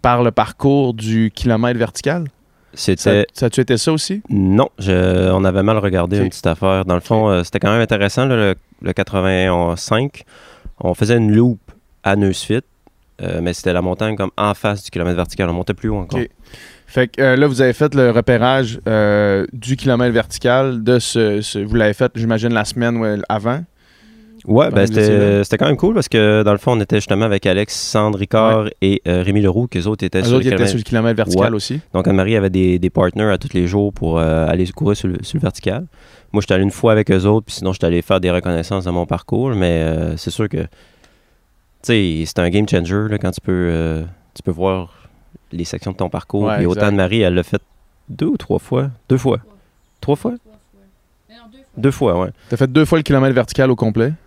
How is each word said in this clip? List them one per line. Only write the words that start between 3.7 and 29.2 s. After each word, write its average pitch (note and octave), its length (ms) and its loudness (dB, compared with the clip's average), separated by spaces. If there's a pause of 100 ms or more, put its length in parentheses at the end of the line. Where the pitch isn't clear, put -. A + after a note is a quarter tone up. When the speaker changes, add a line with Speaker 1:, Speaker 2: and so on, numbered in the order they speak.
Speaker 1:
ça D#3+ 160 0
aussi ? F#3+ 380 -4
Speaker 2:
Non, G2 400 2 (100)
je, F#2 540 2
on F#2+ 100 2
avait F#2+ 200 2
mal G#2+ 160 2
regardé F#2+ 380 0
Speaker 1:
Ok. G2 60 2
Speaker 2:
une F#2 60 0
petite - 180 -6
affaire. F#2+ 380 0
Dans F2+ 100 0
le F2 60 -2
fond, A2 260 0
Speaker 1:
Ok. G#2 60 2
Speaker 2:
euh, F2 100 0
c'était G2 160 -6
quand G2+ 120 0
même A#2 100 2
intéressant, G#2 440 0
là, C3 120 0
le, G2+ 180 2 (260)
le F2 120 -4
quatre-vingt-cinq. F#2 1300 0 (560)
On F2+ 140 -2
faisait A2 240 2
une G#2+ 180 2
loupe A#2 360 2 (320)
à G2 120 2
Neu G2 180 2
Suite, - 320 -4 (560)
euh, F2 200 -4
mais F2 120 -2
c'était F2+ 200 -2
la F2 80 0
montagne G2 340 -2
comme F#2+ 220 -4
en G#2 160 0
face G#2 300 -4
du - 80 -18
kilomètre F2 260 -2
vertical. F2 320 -4
On E2 40 -2
montait F2+ 200 -4
plus A2 160 -6
haut G#2+ 80 -2
encore. G2 220 -6
Speaker 1:
Ok. A#2+ 100 -6 (560)
Fait B2+ 220 0
que, - 140 -12
euh, C3 140 4
là, D3 120 4
vous C3 140 0
avez B2 120 4
fait D3+ 220 0
le B2+ 160 4
repérage, A#2+ 760 2
euh, G#2 680 2
du B2+ 220 -4
kilomètre B2 380 0
vertical. B2 680 0
De A#2+ 160 4
ce, G#2+ 420 0
ce, - 180 -8
vous G#2 160 -4
l'avez G#2+ 180 4
fait, B2+ 220 0
j'imagine, A2+ 380 -2
la G#2+ 100 0
semaine, A#2 340 -2
ouais, G#2+ 200 -2 (100)
avant ? A#2 360 -4 (800)
Speaker 2:
Ouais, B2 240 4
Speaker 1:
Pendant - 80 -2
Speaker 2:
ben, G2 100 4
Speaker 1:
que A2 60 -4
vous A2 60 2
étiez G#2+ 180 4
là. - 20 4
Speaker 2:
c'était, G2+ 240 4
c'était G#2+ 140 -2
quand - 80 0
même D3 120 2
cool G#3 180 0
parce D#3+ 120 -2
que, G#2+ 360 4
dans G#2 100 4
le G2+ 60 2
fond, B2 180 0
on - 20 0
était G#2 180 0
justement G2+ 280 0
avec G2+ 220 -2
Alex, G2 280 0
Sandre G#2+ 440 -2
Ricard A2 460 2
Speaker 1:
Ouais. - 160 -8
Speaker 2:
et, G2 260 2
euh, F2+ 160 0